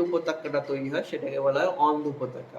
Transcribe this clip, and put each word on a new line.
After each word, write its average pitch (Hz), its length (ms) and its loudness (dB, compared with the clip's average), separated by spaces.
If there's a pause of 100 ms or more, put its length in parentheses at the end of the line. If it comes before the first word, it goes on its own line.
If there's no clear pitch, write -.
উপত্যকাটা 160 540 0 (100)
তৈরি 135 220 -2
হয় 160 180 -2
সেটাকে 143 360 -4
বলা 139 140 4
হয় 180 120 4 (140)
অন্ধ 151 180 4 (100)
উপত্যকা। - 440 -8